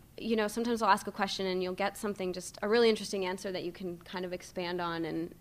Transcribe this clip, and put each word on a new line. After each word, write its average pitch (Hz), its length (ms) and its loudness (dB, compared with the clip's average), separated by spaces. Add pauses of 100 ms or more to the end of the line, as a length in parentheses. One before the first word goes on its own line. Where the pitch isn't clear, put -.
(180)
you 226 180 0
know, 214 120 4
sometimes 233 340 0
I'll 208 80 8
ask - 160 4
a 202 60 -4
question 196 340 0
and 185 160 2
you'll 185 120 -2
get 196 220 -2
something, 196 360 -4
just 175 300 -10
a 208 60 0
really 233 200 8
interesting 202 380 2
answer 190 260 -4
that 170 120 -4
you 170 80 -4
can 175 260 -8
kind 180 260 -6
of 175 80 -6
expand 180 480 -4
on 170 240 -2
and, 165 360 -4